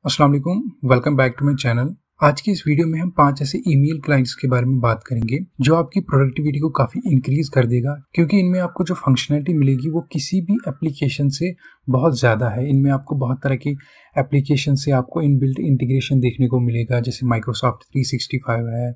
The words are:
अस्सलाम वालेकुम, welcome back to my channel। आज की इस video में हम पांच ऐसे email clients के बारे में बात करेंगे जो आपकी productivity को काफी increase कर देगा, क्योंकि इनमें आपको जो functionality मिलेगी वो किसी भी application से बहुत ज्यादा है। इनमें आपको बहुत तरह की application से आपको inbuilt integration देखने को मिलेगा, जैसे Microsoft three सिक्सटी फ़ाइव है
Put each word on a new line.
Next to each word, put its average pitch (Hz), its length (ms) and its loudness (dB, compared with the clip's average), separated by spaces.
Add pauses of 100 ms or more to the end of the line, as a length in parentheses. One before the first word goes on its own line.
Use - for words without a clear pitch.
अस्सलाम 143 240 2
वालेकुम, 165 320 0 (280)
welcome 127 280 4
back 131 200 2
to 139 100 0
my 143 80 4
channel। 123 340 -2 (340)
आज 147 180 4
की 214 100 -2
इस 180 160 -4
video 151 200 2
में 160 120 -2
हम 180 180 -4
पांच 143 240 2
ऐसे 143 160 -4 (100)
email 147 380 2
clients 131 300 2
के - 120 -4
बारे 123 180 2
में 131 140 0
बात 117 280 0
करेंगे 117 300 -2 (240)
जो 147 140 4
आपकी 165 280 -2
productivity 139 560 0
को 156 100 -2
काफी 139 380 -2
increase 139 420 0
कर 127 160 2
देगा, 123 280 -2 (220)
क्योंकि 170 240 2
इनमें 180 200 2
आपको 175 240 -4
जो 175 120 -4
functionality 143 580 0
मिलेगी 135 360 2
वो 165 120 -2 (120)
किसी 175 280 -2
भी 190 160 0 (100)
application 143 600 -2
से 170 240 -4 (340)
बहुत 131 320 2
ज्यादा 117 300 2
है। 123 200 -4
इनमें 139 220 4
आपको 135 260 -2
बहुत 131 260 -2
तरह 135 140 0
की 143 180 -4 (400)
application 139 600 0
से 139 160 -2
आपको 139 300 0
inbuilt 135 400 2
integration 131 580 0
देखने 123 280 2
को 123 120 0
मिलेगा, 120 400 0
जैसे 127 280 -4
Microsoft 117 560 -2
three 139 220 -2
सिक्सटी - 340 -6
फ़ाइव 117 300 -4
है 120 260 -6